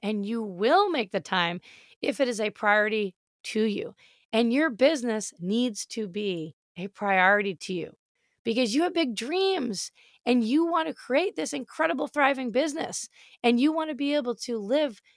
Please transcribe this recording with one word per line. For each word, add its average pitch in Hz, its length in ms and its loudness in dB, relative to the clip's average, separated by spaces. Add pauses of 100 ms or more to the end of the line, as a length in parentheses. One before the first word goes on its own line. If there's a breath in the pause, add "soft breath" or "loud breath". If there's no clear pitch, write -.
and 202 240 -2
you 226 160 -4
will 226 480 2
make 247 220 -2
the 196 80 -2
time 175 400 -2 (420 loud breath)
if - 180 -2
it 269 80 2
is 220 120 -4
a 214 100 -2
priority 208 640 2 (300)
to - 180 0
you. 214 320 -2 (380 soft breath)
And 226 200 2
your 294 160 4
business 240 680 0
needs 214 480 -2
to 214 220 -6
be 175 480 -6 (200)
a 180 120 -8
priority 196 640 4
to - 180 -10
you 170 240 -8 (460)
because 226 320 0
you 294 80 2
have 359 100 0
big 320 220 0
dreams 302 760 -2 (360 soft breath)
and 247 160 4
you 277 240 2
want 330 220 -2
to 302 60 -8
create 311 420 -2
this 311 160 -4
incredible, 302 560 -4
thriving 269 420 0
business, 285 580 -2 (340 soft breath)
and 240 180 4
you 294 120 4
want 311 180 -2
to 302 40 -6
be 285 200 -2
able 247 200 -2
to 233 240 -6
live 233 420 -2 (160)